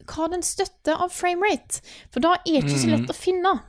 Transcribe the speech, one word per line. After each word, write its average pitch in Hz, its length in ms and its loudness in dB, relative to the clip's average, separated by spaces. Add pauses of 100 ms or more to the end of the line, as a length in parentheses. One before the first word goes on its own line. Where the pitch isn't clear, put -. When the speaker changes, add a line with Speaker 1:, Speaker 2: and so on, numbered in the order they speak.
Speaker 1:
hva 320 240 -4
den 349 120 -4
støtter - 580 -4
av 359 100 0
framerate, 359 680 -2 (300)
for 247 100 -4
da 330 140 4
er 330 260 0
det - 40 0
ikke 277 180 0
så - 80 4
lett 240 160 2
Speaker 2:
Mhm. - 40 -4
Speaker 1:
å - 40 -6
finne. 370 540 0